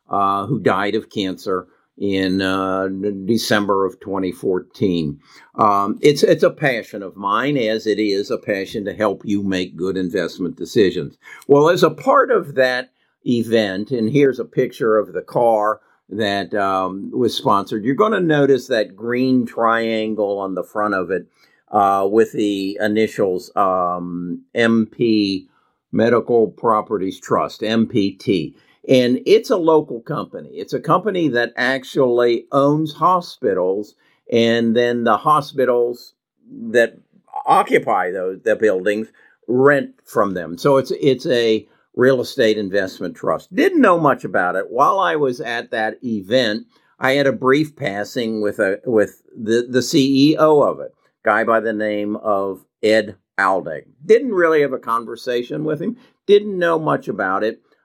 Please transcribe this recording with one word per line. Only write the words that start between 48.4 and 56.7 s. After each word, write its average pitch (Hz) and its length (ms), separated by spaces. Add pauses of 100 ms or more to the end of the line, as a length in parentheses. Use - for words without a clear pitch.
with 104 200
a, 98 240
with 107 380 (140)
the, 117 320
the 127 140
C 139 480
E 156 80
O 156 240
of 85 160
it, 71 160 (300)
guy 110 180
by 113 160
the 110 140
name 104 420
of 98 500 (200)
Ed 107 320 (200)
Aldag. 90 500 (180)
Didn't 240 280
really 165 280
have 139 120
a 127 60
conversation 120 840
with 156 180
him. 226 140 (320)
Didn't 202 280
know 170 220